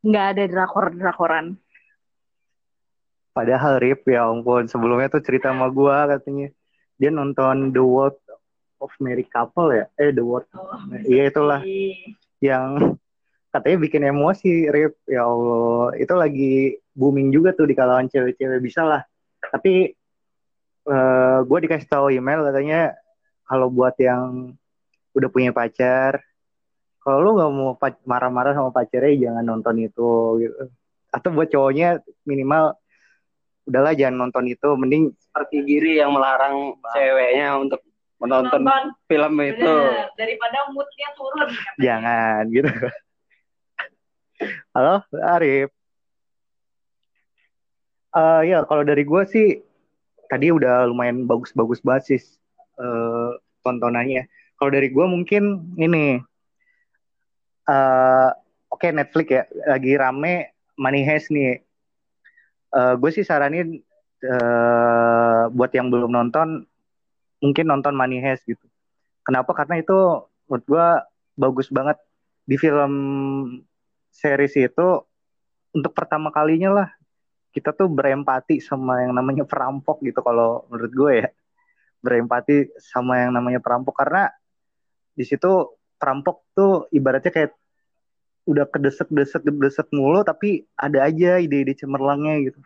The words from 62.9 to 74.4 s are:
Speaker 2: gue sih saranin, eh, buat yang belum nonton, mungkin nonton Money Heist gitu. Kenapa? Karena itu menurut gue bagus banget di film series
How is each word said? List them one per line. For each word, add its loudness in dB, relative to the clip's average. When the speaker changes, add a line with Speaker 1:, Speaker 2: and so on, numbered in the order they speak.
Speaker 2:
gue 0
sih -4
saranin, -2
eh, 2
buat 0
yang 0
belum 0
nonton, -2
mungkin 2
nonton 0
Money -2
Heist -4
gitu. -10
Kenapa? -2
Karena -4
itu 2
menurut -6
gue 2
bagus -2
banget -2
di 0
film 2
series 0